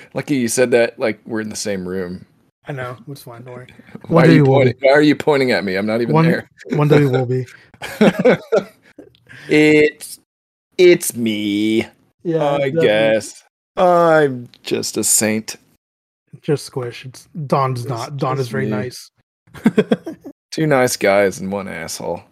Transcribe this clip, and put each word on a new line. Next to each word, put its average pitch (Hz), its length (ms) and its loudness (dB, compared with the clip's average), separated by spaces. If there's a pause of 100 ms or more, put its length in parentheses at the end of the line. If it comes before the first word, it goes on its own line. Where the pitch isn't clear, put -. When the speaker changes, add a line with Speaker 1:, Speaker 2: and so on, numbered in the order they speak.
(160)
Speaker 1:
Lucky 139 220 -4
you 120 100 0
said 123 240 2
that, 117 260 2
like, 113 300 -4
we're 110 140 -6
in 107 80 -8
the 101 60 -12
same 95 320 -6
room. 90 380 -8 (420)
Speaker 2:
I - 40 -12
know. 127 260 -10 (100)
It's 139 140 -16
fine. 117 220 -20
Don't 127 100 -20
worry. 127 140 -20 (200)
Speaker 1:
<laughs> - 200 -20
Why 165 80 0
Speaker 2:
One 165 80 4
Speaker 1:
are 170 40 4
Speaker 2:
day 165 80 6
Speaker 1:
you 151 80 6
Speaker 2:
we 135 60 4
will 135 60 4
Speaker 1:
pointing, 131 240 2
Speaker 2:
be. 139 80 2
Speaker 1:
why 135 60 6
are 147 100 6
you 147 120 4
pointing 135 360 0
at 92 120 0
me? 95 120 -4
I'm 98 100 -2
not 110 160 -2
even 120 140 -2
Speaker 2:
One, 160 100 4
Speaker 1:
there. 120 240 -2 (220)
Speaker 2:
one 151 160 0
day 147 140 4
we 143 60 2
will 127 200 0
be. 127 180 -4 (540)
Speaker 1:
<laughs> - 380 4 (1080)
It's, 151 720 2 (580)
it's 175 380 4
me. 107 680 0 (380)
Speaker 2:
Yeah, 160 200 -2
Speaker 1:
I 143 140 0
Speaker 2:
exactly. 139 300 -2
Speaker 1:
guess. 110 560 0 (340)
I'm 160 680 2 (160)
just 113 340 -6
a 110 60 -2
saint. 110 520 -2 (880)
Speaker 2:
Just 147 240 -4
squish. 120 400 -12
It's, - 220 -20 (180)
Don's 131 360 -2
Speaker 1:
It's 120 80 -10
Speaker 2:
not. 135 280 -8
Don 131 220 -2
is 131 60 -2
Speaker 1:
just 117 60 -12
Speaker 2:
very - 140 -4
Speaker 1:
me. 107 60 -4
Speaker 2:
nice. - 400 -8 (680)
<laughs> - 720 -6
Speaker 1:
Two 160 160 -2
nice 127 300 2
guys 98 420 2
and 95 120 -8
one 98 160 -8
asshole, 85 640 -10